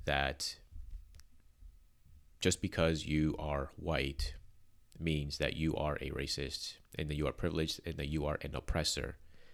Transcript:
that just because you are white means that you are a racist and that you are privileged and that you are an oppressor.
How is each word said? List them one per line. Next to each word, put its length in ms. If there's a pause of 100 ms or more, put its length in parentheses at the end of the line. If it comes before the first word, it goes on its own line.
that 520 (1800)
just 220
because 440
you 320
are 380
white 580 (680)
means 380
that 180
you 180
are 260
a 100
racist 640 (220)
and 140
that 60
you 100
are 60
privileged 520
and 120
that 100
you 180
are 180
an 120
oppressor. 640 (380)